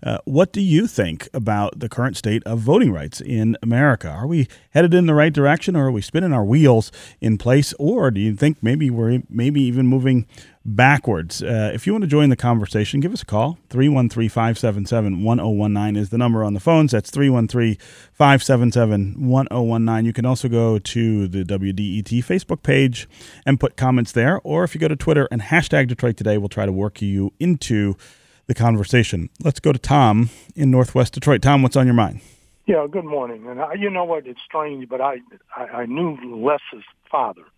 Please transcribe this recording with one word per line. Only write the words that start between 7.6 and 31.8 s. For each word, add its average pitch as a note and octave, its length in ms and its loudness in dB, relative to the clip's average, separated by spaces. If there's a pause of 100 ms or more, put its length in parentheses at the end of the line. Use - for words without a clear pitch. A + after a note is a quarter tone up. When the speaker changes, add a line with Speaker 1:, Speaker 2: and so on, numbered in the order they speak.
Speaker 1:
or D#3 320 0
do G2 80 -2
you G#2+ 160 0
think D3 260 0
maybe C3+ 280 0
we're A#2 400 0
maybe C#3 320 0
even B2+ 260 2
moving B2+ 400 2 (380)
backwards. A2+ 760 0
Uh, A2 300 -2
if - 120 -8
you F#3 80 -2
want A3 100 -2
to F3+ 40 -2
join D3 220 4
the B2+ 80 4
conversation, A2+ 640 -2
give E3+ 100 -4
us A#3+ 100 -8
a - 40 -14
call. B2+ 320 -2 (120)
Three C3 200 2
one C3 200 2
three, A2+ 200 -2
five A2+ 280 -2
seven G#2 280 -2
seven, G#2 380 -2
one A#2 160 0
oh G2 100 -4
one G#2+ 240 0
nine G#2 220 -2
is G#2 140 -4
the A#2 80 -4
number A#2 260 0
on G#2 100 -2
the G2 60 -4
phones. D#3 320 2
That's A2 200 -2
three C#3 180 0
one A#2+ 180 0
three, A#2 300 0 (360)
five C#3 280 6
seven A#2+ 300 2
seven, G#2+ 560 0
one C3 240 2
oh B2 100 -2
one A2+ 220 0
nine. A2+ 220 0
You A#2 80 -2
can A#2+ 120 -2
also B2+ 220 -2
go A#2 320 2
to A2 480 -2
the F#2 160 -4
W F#2+ 300 -4
D G2 100 -4 (140)
E G#2+ 40 -4
T A#2 200 -2
Facebook F3+ 420 -4
page C3+ 460 0 (360)
and C3+ 140 2
put - 160 -2
comments B2+ 380 0
there. C3+ 300 0
Or D#3+ 200 -2
if E3+ 100 -4
you D#3 60 -10
go E3 80 0
to D#3 80 0
Twitter D3 360 2
and A#2 100 -4
hashtag D3 460 0
Detroit A#2+ 280 -2
Today, G#2 220 0
we'll G2+ 120 -4
try G2+ 160 -4
to G2 60 -2
work G2 300 -4
you G2 380 -2
into A2 560 0 (520)
the C3 60 0
conversation. A2+ 760 0 (140)
Let's D3 160 -2
go D3+ 140 2
to B2 60 -2
Tom A#2 500 4 (260)
in C#3+ 160 2
Northwest B2+ 420 2
Detroit. C3+ 280 0
Tom, C#3 200 4
what's B2+ 140 2
on C3 100 4